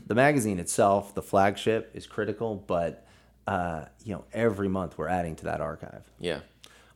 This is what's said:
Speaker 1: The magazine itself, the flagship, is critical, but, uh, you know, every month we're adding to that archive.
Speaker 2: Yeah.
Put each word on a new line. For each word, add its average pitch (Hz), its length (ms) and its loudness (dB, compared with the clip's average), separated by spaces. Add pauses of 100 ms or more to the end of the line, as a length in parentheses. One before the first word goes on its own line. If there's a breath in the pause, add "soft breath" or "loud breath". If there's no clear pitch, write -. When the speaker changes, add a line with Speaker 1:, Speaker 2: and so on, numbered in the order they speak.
Speaker 1:
The 104 80 0
magazine 120 440 4
itself, 98 540 4
the - 80 -6
flagship, 101 720 2
is - 140 -14
critical, 107 480 -4
but, 85 500 -4 (420 soft breath)
uh, 87 380 -2 (200)
you 110 80 -6
know, 80 100 -10 (100)
every 104 340 0
month 92 300 -4
we're 78 100 -4
adding 85 300 -2
to - 80 -12
that 78 160 -4
archive. - 420 -10 (160)
Speaker 2:
Yeah. 80 200 -4 (560 loud breath)